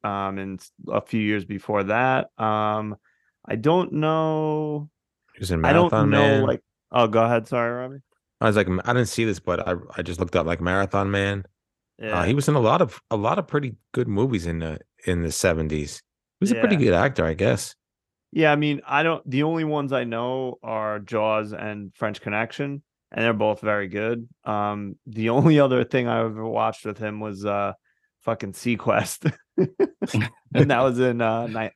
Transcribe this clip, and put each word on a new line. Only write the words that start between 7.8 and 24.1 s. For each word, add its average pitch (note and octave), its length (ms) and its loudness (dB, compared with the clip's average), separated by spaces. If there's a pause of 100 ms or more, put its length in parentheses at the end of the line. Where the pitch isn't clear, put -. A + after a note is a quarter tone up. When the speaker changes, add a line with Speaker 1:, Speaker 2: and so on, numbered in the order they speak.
Speaker 2:
I A2+ 60 4
was G#2 100 4
like, F#2+ 100 4 (180)
I B2 80 2
didn't B2 140 2
see - 160 -2
this, G2+ 160 -2
but F2 280 -4
I, F2+ 80 0 (200)
I F2+ 60 -4
just E2+ 180 -8
looked F#2 160 -2
up, E2 100 2
like, E2 160 -2
Marathon G2 500 0
Man. G2 340 -2 (560)
Uh, A2+ 60 -10
Speaker 1:
Yeah. F2 180 0
Speaker 2:
he G#2+ 80 2
was C#3+ 160 0
in D3+ 60 2
a C#3 40 4
lot B2 220 4
of, - 180 0 (120)
a A2+ 40 2
lot A#2+ 240 0
of D#3+ 80 -6
pretty C#3 280 -4 (180)
good B2 140 -2
movies G#2 380 0
in E2 140 -4
the, D#2+ 200 -6 (260)
in F2 160 0
the D#2+ 100 -2
seventies. D#2 720 -2 (380)
He - 40 0
was G#3 80 2
a - 40 4
pretty G#3 200 2
Speaker 1:
Yeah. D3 60 2
Speaker 2:
good G#2+ 140 4
actor, A2+ 300 2
I D#2+ 100 -2
guess. G#2+ 400 -2 (580)
Speaker 1:
Yeah, D#3 180 4
I D3 40 4
mean, D3 320 0
I C#3+ 160 0
don't, E3 260 -2
the C3+ 140 0
only D#3+ 220 0
ones C#3+ 280 -2
I B2+ 120 0
know B2 580 -4
are G#2+ 360 -4
Jaws G#2+ 540 0
and G#2 400 -10
French G#2+ 280 -6
Connection, A#2+ 600 -4 (300)
and A2 120 -2
they're A#2 100 4
both G#2+ 280 0
very G#2 280 0
good. A2+ 380 -4 (180)